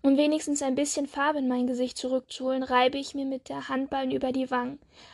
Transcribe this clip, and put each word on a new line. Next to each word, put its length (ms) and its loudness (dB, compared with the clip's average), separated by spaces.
Um 160 6
wenigstens 440 2
ein 140 0
bisschen 320 0
Farbe 320 0
in 80 0
mein 200 0
Gesicht 300 -2
zurückzuholen, 640 -2
reibe 340 4
ich 180 -8
mir 100 -4
mit 240 -6
der 200 -8
Handballen 420 -2
über 200 0
die 200 -2
Wangen. 280 -4